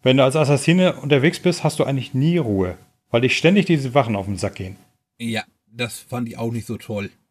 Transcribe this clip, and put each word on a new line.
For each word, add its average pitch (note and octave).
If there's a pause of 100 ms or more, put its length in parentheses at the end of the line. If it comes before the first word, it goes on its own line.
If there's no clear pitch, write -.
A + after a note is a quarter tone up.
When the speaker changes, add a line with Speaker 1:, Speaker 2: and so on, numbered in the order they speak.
Speaker 1:
Wenn C3
du C3+
als C3+
Assassine D#3+
unterwegs D3
bist, -
hast -
du D3
eigentlich C3+
nie D#3
Ruhe, F#2+ (340)
weil A#2+
dich B2
ständig F#3
diese C3+
Wachen A#2+
auf G2
den G2
Sack G2
gehen. F#2+ (420)
Speaker 2:
Ja, A2+ (280)
das A#2
fand B2
ich A2+
auch A#2
nicht A2+
so G#2+
toll. G2+ (220)